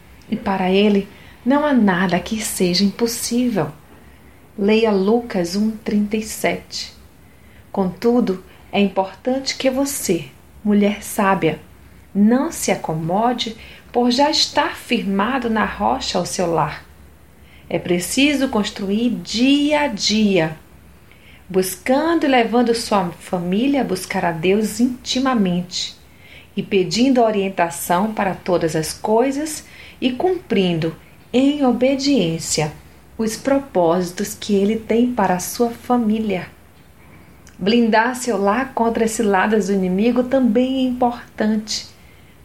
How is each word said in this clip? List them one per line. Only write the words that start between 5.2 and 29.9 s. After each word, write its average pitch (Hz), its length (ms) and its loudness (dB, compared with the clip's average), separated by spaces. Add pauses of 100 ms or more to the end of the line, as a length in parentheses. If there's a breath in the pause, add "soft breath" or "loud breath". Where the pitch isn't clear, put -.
um, 214 140 0
trinta 208 440 -2
e 220 80 -2
sete. - 720 -6 (800 soft breath)
Contudo, 196 680 0 (300 loud breath)
é 202 80 2
importante 202 800 0
que 262 120 0
você, 247 580 -2 (360)
mulher 208 400 2
sábia, 180 560 0 (560 soft breath)
não 247 360 4
se - 200 -4
acomode 190 840 -2 (360 loud breath)
por 240 160 2
já 285 220 2
estar - 440 -2
firmado 220 760 -2
na 214 140 0
rocha 214 520 -2
ao 175 80 -2
seu 175 260 -4
lar. 160 320 -2 (840 loud breath)
É - 80 -4
preciso 262 720 0
construir 208 600 -2
dia 277 720 0
a 294 60 0
dia, 196 720 0 (880 loud breath)
buscando 285 800 0
e - 20 2
levando 233 460 2
sua 208 380 0
família 202 720 -2
a - 20 0
buscar 185 420 -4
a 170 60 0
Deus 196 480 0
intimamente 240 1160 -2 (600 loud breath)
e 196 60 -2
pedindo 214 580 2
orientação 190 880 0
para 196 220 -2
todas 165 420 -2
as 156 180 -4
coisas 269 720 -2 (380 loud breath)